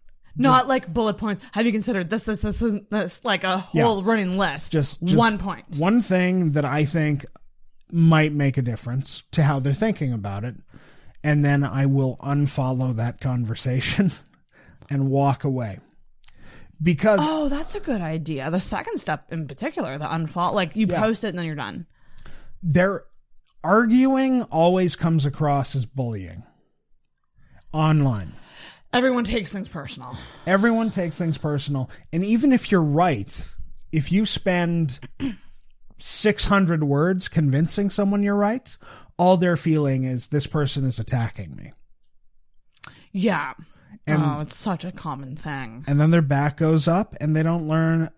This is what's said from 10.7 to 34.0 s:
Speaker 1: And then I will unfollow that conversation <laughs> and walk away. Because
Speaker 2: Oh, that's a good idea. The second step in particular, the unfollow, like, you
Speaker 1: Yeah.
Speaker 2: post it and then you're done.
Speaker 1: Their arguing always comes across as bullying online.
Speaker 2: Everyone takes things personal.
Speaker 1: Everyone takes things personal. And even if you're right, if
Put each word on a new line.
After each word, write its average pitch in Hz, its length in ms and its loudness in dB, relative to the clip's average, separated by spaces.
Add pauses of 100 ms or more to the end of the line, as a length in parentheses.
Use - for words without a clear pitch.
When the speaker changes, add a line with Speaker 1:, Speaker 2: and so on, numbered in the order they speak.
Speaker 1:
And 147 220 2
then 143 200 2
I 135 220 0
will 135 320 0
unfollow 131 800 0
that 117 240 -4
conversation 127 920 -2 (400)
<laughs> - 400 -20
and 139 200 0
walk 139 340 2
away. 127 340 -4 (1040)
Because 190 400 4
Speaker 2:
Oh, 302 260 0
that's 285 280 -4
a 403 40 -8
good 254 220 -2
idea. 160 480 -4
The 180 100 0
second 294 380 -2
step - 340 -4
in 160 140 -6
particular, 196 500 -6
the 151 100 -6
unfollow, 165 460 -2
like, 185 240 -2
you 214 140 2
Speaker 1:
Yeah. 175 100 0
Speaker 2:
post 220 240 0
it 220 40 -4
and 180 100 -6
then 170 80 -4
you're 156 80 -6
done. 143 320 -10 (760)
Speaker 1:
Their 180 420 2 (580)
arguing 254 800 4
always 175 520 2
comes 165 280 2
across 143 520 0
as 123 100 -2
bullying 104 560 -8 (1300)
online. 143 600 2 (600)
Speaker 2:
Everyone 247 320 2
takes 208 260 -2
things 196 180 -8
personal. 127 480 -12 (300)
Speaker 1:
Everyone 220 440 0
takes 175 260 -6
things 165 220 -4
personal. 143 520 -4 (220)
And 175 120 -2
even 233 280 2
if - 180 2
you're 185 120 4
right, 147 680 0 (440)
if 156 200 0